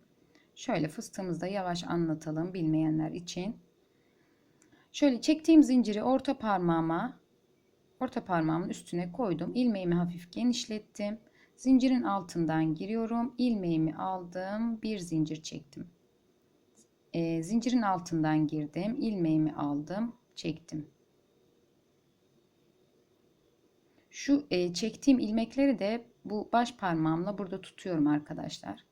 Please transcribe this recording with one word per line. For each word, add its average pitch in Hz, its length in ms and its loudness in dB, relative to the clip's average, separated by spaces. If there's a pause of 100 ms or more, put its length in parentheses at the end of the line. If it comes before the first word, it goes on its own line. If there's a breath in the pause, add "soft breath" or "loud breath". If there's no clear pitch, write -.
(540 soft breath)
Şöyle 165 340 -2
fıstığımızı 180 520 -6
da 175 60 -4
yavaş 180 380 -4
anlatalım 165 720 -2
bilmeyenler 156 560 2
için. 180 460 -8 (1400 soft breath)
Şöyle 254 280 4
çektiğim 311 420 8
zinciri 220 400 4
orta 262 360 2
parmağıma, 175 840 0 (800)
orta 254 240 -4
parmağımın 165 440 0
üstüne 175 440 -6
koydum. 180 420 -2
İlmeğimi 196 400 2
hafif - 380 -2
genişlettim. 214 840 -4 (380 soft breath)
Zincirin 254 460 4
altından 165 720 0
giriyorum. 226 640 -4
İlmeğimi 175 580 2
aldım. 190 880 -4
Bir 220 160 -4
zincir 160 440 -2
çektim. 165 480 -14 (1200)
Ee, 165 300 -2
zincirin 233 400 0
altından 160 640 0
girdim. 156 520 -4
İlmeğimi 160 540 2
aldım. 156 640 -4 (180)
Çektim. 156 560 -8 (3250 soft breath)
Şu, - 380 0
e, 175 240 -2
çektiğim 226 440 2
ilmekleri 226 600 0
de 220 280 -4 (180)
bu 202 280 -6
baş - 240 0
parmağımla 170 600 0
burada 190 220 -8
tutuyorum 170 460 -2
arkadaşlar. - 840 -4